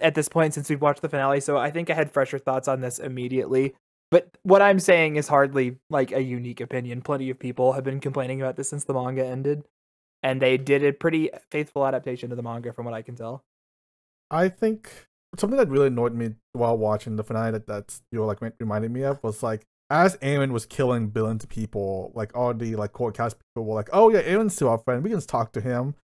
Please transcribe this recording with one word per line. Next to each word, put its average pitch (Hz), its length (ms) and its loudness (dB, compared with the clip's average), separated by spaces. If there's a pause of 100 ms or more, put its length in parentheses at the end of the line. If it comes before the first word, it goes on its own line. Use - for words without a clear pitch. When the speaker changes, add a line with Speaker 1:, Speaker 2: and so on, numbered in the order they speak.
Speaker 1:
at 156 140 2
this 151 120 0
point 160 260 2
since 143 160 -6
we've 143 120 -2
watched 143 200 2
the 156 80 -4
finale, 139 300 0
so 143 180 0
I 139 140 -2
think 165 180 -4
I 160 40 0
had 156 180 0
fresher 139 280 0
thoughts 131 280 -4
on 131 140 0
this 123 180 -6
immediately. 131 720 -2 (380)
But 175 160 6 (160)
what 196 180 8
I'm 202 180 6
saying 165 380 6
is 147 100 0
hardly, 139 500 2 (120)
like, 139 220 0
a 135 100 0
unique 123 400 -6
opinion. 120 400 -8
Plenty 135 280 -4
of 127 100 -8
people 127 340 2
have 135 100 -4
been 135 160 -4
complaining 135 420 -4
about 131 160 -4
this 135 100 -6
since 143 160 -8
the 135 100 -4
manga 127 320 -2
ended, 135 380 -4 (600)
and 131 180 0
they 131 160 6
did 139 260 2
a 143 80 4
pretty 160 380 0 (220)
faithful 143 340 -2
adaptation 127 460 -4
of 120 60 -8
the 120 60 -6
manga, 117 300 -8
from 120 120 -10
what 117 100 -8
I 113 80 -10
can 123 120 -16
tell. 117 280 -12 (880)
Speaker 2:
I 175 180 2
think - 580 -4 (300)
something 233 200 0
that 220 120 4
really 139 180 4
annoyed 120 280 0
me 113 200 -4 (180)
while 117 240 2
watching 107 380 -2
the 107 80 -4
finale 113 280 -4
that, 110 160 -6
that 104 320 -10 (120)
you 117 80 -4
were, 107 60 0
like, 101 160 -4
re-, 113 180 -8
reminding 110 320 -4
me 131 120 -4
of 139 200 -2
was, 110 200 -6
like, 110 220 -4 (260)
as 180 260 4
Eren 139 340 0
was 117 160 -4
killing 123 420 0
billions 110 340 -2
of - 60 -16
people, 98 640 -6
like, 110 220 -8
all 123 180 0
the, 113 220 -6
like, 104 180 -4
court 117 220 -4
cast 117 240 -4
people 113 280 -10
were 110 80 -2
like, 107 160 -4
"Oh, 220 180 8
yeah, 208 120 4
Eren's 196 340 0
still 131 140 2
our 113 80 4
friend. 123 260 -2
We 214 60 -4
can 208 120 -2
talk - 320 -4
to 135 80 -6
him. 127 340 -4 (160)